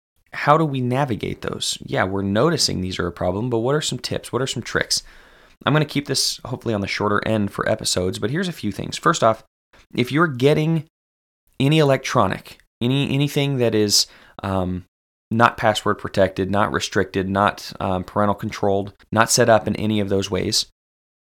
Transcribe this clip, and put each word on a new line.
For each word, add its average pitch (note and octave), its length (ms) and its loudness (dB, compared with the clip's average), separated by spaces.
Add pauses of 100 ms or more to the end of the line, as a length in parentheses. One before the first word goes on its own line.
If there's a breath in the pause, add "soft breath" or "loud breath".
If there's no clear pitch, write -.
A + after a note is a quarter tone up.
(320)
how D3 240 2
do E3 80 2
we C#3 160 -4
navigate B2 640 -2
those? - 420 -6
Yeah, A#2+ 200 -2
we're G2 180 -4
noticing G2+ 580 0
these F#2 200 -6
are F2 80 0
a E2+ 40 -4
problem, G2 380 -2
but A#2 80 0
what B2 160 0
are D#3 60 0
some D3 180 -4
tips? - 340 -6
What A#2+ 100 -2
are C3+ 40 -4
some A#2+ 160 -6
tricks? - 400 -2 (640 soft breath)
I'm A#2+ 60 4
gonna D3+ 120 4
keep C#3+ 220 -4
this - 380 -2
hopefully A#2 300 -4
on G2+ 60 0
the G2 60 -2
shorter G#2 400 0
end G#2+ 240 0
for - 180 -2
episodes, G2 520 -2
but G#2+ 100 -2
here's F3 160 -2
a E3+ 60 -6
few G#2 180 -6
things. - 260 -8
First - 280 0
off, A2 180 2 (500 soft breath)
if B2 200 0
you're D#3+ 160 2
getting D3+ 560 2 (760)
any C#3+ 180 4
electronic, C3+ 800 2 (220)
any, C3 340 0
anything C#3+ 440 0
that A2+ 160 2
is, G#2 320 4 (360 loud breath)
um, F#2 420 -2 (460)
not A2+ 260 4
password G#2+ 400 0
protected, F#2+ 540 0
not G2+ 220 2
restricted, F#2+ 560 0
not, G2 500 0
um, F#2 240 -2
parental G#2 320 0
controlled, G2+ 580 -4 (200)
not A2 180 2
set A#2+ 180 4
up A2 200 4
in G#2 80 -2
any G#2+ 240 -2
of G2 80 -2
those G2 220 -2
ways, F#2 360 -2 (680)